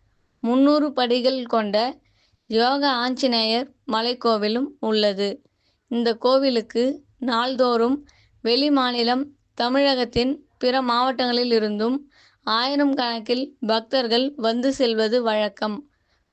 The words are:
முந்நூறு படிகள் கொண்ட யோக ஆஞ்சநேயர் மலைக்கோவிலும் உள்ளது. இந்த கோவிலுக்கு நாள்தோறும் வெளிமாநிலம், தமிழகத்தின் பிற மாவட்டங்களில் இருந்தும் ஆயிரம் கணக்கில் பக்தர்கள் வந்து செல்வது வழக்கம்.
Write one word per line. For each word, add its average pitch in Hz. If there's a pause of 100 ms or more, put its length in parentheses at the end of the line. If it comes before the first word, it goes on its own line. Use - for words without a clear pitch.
(400)
முந்நூறு 277
படிகள் 247
கொண்ட 214 (760)
யோக 262
ஆஞ்சநேயர் 240 (140)
மலைக்கோவிலும் 233 (120)
உள்ளது. 208 (600)
இந்த 233
கோவிலுக்கு 240 (340)
நாள்தோறும் 247 (460)
வெளிமாநிலம், 254 (300)
தமிழகத்தின் 254 (140)
பிற 254
மாவட்டங்களில் 247
இருந்தும் 220 (360)
ஆயிரம் 269
கணக்கில் 240
பக்தர்கள் 233
வந்து 240
செல்வது 226
வழக்கம். 214 (420)